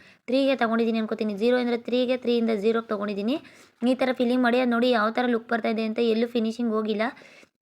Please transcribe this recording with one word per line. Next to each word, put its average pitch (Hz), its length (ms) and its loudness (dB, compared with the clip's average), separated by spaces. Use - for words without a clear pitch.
ತ್ರೀಗೆ 269 320 2
ತೊಗೊಂಡಿದ್ದೀನಿ 226 420 0
ಅನ್ಕೋತೀನಿ. 220 360 -4
ಜೀರೋ 240 220 2
ಅಂದರೆ 240 220 0
ತ್ರೀಗೆ, 247 380 -2
ತ್ರೀ 240 200 0
ಇಂದ 226 140 2
ಜೀರೋಗೆ 226 380 0
ತೊಗೊಂಡಿದ್ದೀನಿ. 208 480 -4
ಈ 247 120 2
ಥರ 254 180 0
ಫಿಲ್ಲಿಂಗ್ 254 300 0
ಮಾಡಿ. 240 180 2
ಅದು 247 100 2
ನೋಡಿ 233 200 2
ಯಾವ 220 200 2
ಥರ 247 180 0
ಲುಕ್ 233 200 -2
ಬರ್ತಾ 233 200 -2
ಇದೆ 226 160 -2
ಅಂತ, 220 200 -4
ಎಲ್ಲೂ 226 220 2
ಫಿನಿಶಿಂಗ್ 226 460 -2
ಹೋಗಿಲ್ಲ. 214 300 -2